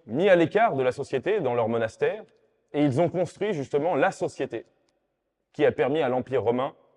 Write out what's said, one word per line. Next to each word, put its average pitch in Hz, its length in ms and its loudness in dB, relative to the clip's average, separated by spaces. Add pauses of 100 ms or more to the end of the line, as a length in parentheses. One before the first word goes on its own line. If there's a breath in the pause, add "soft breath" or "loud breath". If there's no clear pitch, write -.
mis 156 240 0
à 185 60 8
l'écart 180 400 2
de 131 80 0
la 127 80 2
société 143 480 -4
dans 123 160 -2
leur 113 120 0
monastère 117 560 -2 (480)
et 147 140 0
ils 139 160 0
ont 170 80 2
construit 185 440 -4
justement 147 420 -2
la 170 160 2
société 135 540 -8 (840)
qui 147 140 0
a 123 80 4
permis 147 280 0
à 139 60 0
l'Empire 123 360 -2
romain 123 300 -2 (240)